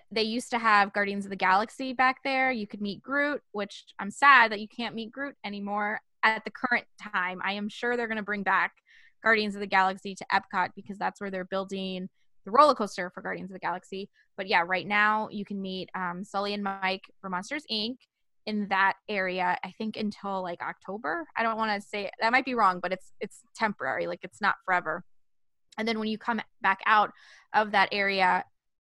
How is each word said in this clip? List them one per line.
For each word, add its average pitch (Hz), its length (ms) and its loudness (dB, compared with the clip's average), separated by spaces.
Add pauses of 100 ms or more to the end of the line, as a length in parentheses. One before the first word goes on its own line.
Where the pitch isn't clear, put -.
(100)
they 214 120 0
used 220 280 -2
to 240 80 0
have 208 340 4
Guardians 202 320 -2
of 196 60 -10
the 196 60 -6
Galaxy 208 560 2
back 262 320 2
there. 262 260 0
You 214 160 -4
could 202 140 -12
meet 202 220 -6
Groot, 285 400 -2 (100)
which 202 320 -8 (140)
I'm 196 120 -4
sad 247 400 8
that 208 100 -4
you 214 80 -8
can't 233 260 -8
meet 226 180 -8
Groot 277 320 -8
anymore 208 560 -4 (240)
at 220 200 4
the 220 60 -8
current - 360 -2 (140)
time. 185 440 -4
I 190 80 -2
am 208 160 -4
sure 240 280 -2
they're 233 120 -2
gonna 220 140 -4
bring 202 200 -4
back 185 300 2 (500)
Guardians 214 320 4
of 202 60 -8
the 202 60 -6
Galaxy 190 500 2
to - 160 -14
Epcot 196 420 0
because 196 240 -14
that's 185 220 -4
where 196 100 -8
they're 185 140 -6
building 190 640 -6 (360)
the 190 60 -14
roller 277 240 8
coaster 190 400 -4
for - 80 -14
Guardians 185 280 -8
of 190 40 -16
the 180 60 -12
Galaxy. 185 500 -8 (260)
But 196 120 -8
yeah, 180 180 4
right 185 200 -2
now 214 440 4
you 202 140 -6
can 196 180 -8
meet, 185 320 -6
um, 180 300 -6
Sully 202 300 -4
and 208 100 -4
Mike 196 400 -4 (160)
from 190 100 -8
Monsters, 202 400 -6
Inc 220 280 -4 (480)
in 208 220 -2
that 196 260 2 (140)
area, 185 540 -2
I 185 160 -10
think 220 180 -6
until, 202 460 -4
like, 175 180 -8
October. 247 640 -6 (120)
I 226 80 -6
don't 226 120 -2
wanna 214 240 -2
say, 202 300 -8 (100)
that 226 120 0
might 254 120 2
be 254 100 -4
wrong, 190 260 4
but 185 120 -4
it's, - 280 -10
it's - 220 -12 (120)
temporary, 170 540 -4
like, 180 160 -8
it's - 160 -16
not 196 240 0
forever. 175 400 -2 (720)
And 220 80 -2
then 226 140 -2
when 214 80 -2
you 214 100 -4
come 226 220 -2 (200)
back 196 240 2
out 214 280 4 (420)
of 214 160 2
that 196 220 4
area 190 520 2 (360)